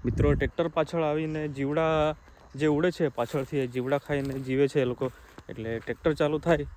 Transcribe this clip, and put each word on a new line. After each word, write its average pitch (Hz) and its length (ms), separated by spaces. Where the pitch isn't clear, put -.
મિત્રો, 143 300
ટ્રેક્ટર 147 340
પાછળ 165 340
આવીને 156 460
જીવડા 151 680
જે 139 120
ઉડે 151 240
છે 165 180
પાછળથી, 135 480
એ 131 100
જીવડા 127 320
ખાઈને 139 360
જીવે 135 340
છે 143 120
એ 131 40
લોકો. 123 280
એટલે 113 300
ટ્રેક્ટર 120 340
ચાલુ 151 260
થાય 147 280